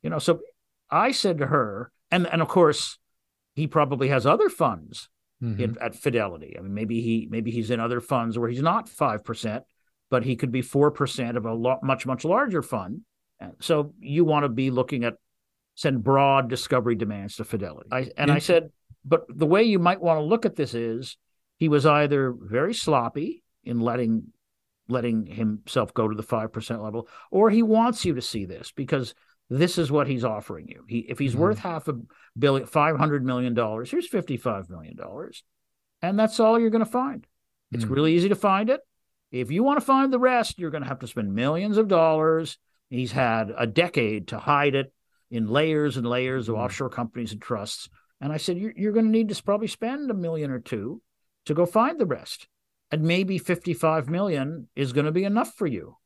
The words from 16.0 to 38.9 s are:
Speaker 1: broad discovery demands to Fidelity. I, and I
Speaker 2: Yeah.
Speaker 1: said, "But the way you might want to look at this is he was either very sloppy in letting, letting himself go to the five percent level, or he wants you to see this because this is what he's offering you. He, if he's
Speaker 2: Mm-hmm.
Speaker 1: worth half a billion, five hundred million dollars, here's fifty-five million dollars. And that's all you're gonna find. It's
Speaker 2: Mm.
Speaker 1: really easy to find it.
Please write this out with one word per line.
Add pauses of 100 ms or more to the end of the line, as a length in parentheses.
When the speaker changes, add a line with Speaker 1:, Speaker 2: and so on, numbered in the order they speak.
Speaker 1:
broad
discovery
demands
to
Fidelity.
I,
and
I
Speaker 2:
Yeah.
Speaker 1:
said, (320)
"But
the
way
you
might
want
to
look
at
this
is (400)
he
was
either
very
sloppy (220)
in
letting, (560)
letting
himself
go
to
the
five
percent
level, (200)
or
he
wants
you
to
see
this
because (340)
this
is
what
he's
offering
you.
He,
if
he's
Speaker 2:
Mm-hmm.
Speaker 1:
worth
half
a (400)
billion,
five
hundred
million
dollars,
here's
fifty-five
million
dollars. (580)
And
that's
all
you're
gonna
find. (440)
It's
Speaker 2:
Mm.
Speaker 1:
really
easy
to
find
it. (500)